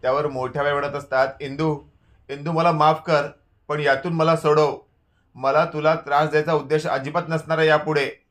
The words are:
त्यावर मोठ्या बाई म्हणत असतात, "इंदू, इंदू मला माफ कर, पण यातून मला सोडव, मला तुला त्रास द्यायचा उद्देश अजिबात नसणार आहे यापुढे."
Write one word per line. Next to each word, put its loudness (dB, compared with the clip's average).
त्यावर 0
मोठ्या -4
बाई 0
म्हणत -2
असतात, 0
"इंदू, -4
इंदू -8
मला 2
माफ 2
कर, 2
पण -4
यातून 0
मला 2
सोडव, 2
मला 2
तुला 0
त्रास 0
द्यायचा 0
उद्देश -2
अजिबात -4
नसणार -4
आहे 4
यापुढे." 0